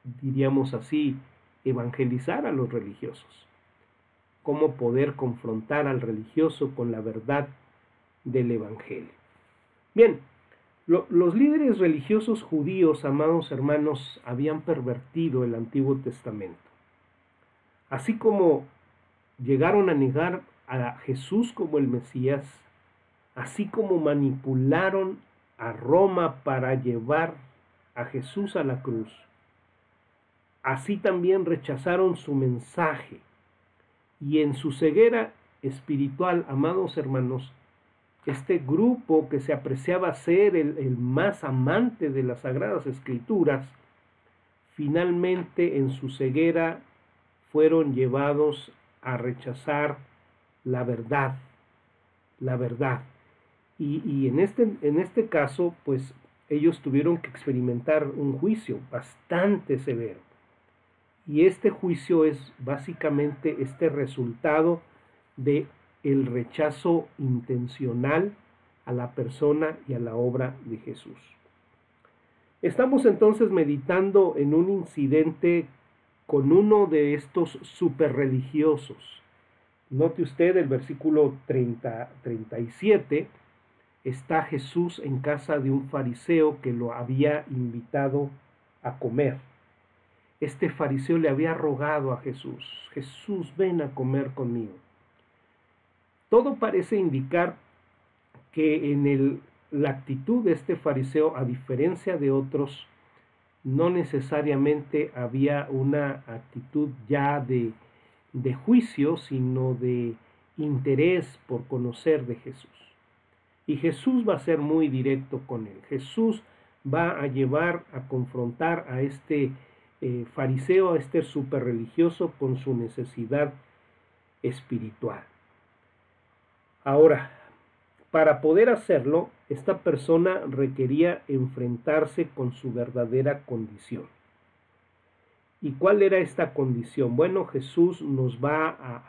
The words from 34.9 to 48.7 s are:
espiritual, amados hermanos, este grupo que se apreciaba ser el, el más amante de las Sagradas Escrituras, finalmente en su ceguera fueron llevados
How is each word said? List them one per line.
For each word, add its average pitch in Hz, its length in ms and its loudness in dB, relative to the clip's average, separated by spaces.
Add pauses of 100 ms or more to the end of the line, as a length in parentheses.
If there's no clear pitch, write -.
espiritual, 143 880 -2
amados 160 480 -2
hermanos, 131 540 -4 (760)
este 147 320 -2
grupo 160 720 2
que 143 100 -2
se 147 140 -2
apreciaba 156 640 -2
ser 185 400 4
el, 151 240 0
el 131 180 -2
más 147 460 0
amante 151 640 0
de 131 140 -2
las 123 160 -4
Sagradas 147 480 -4
Escrituras, 135 800 2 (1080)
finalmente 175 1040 0
en 135 140 2
su 131 180 -8
ceguera 165 680 0 (720)
fueron 156 420 4
llevados 143 800 0 (320)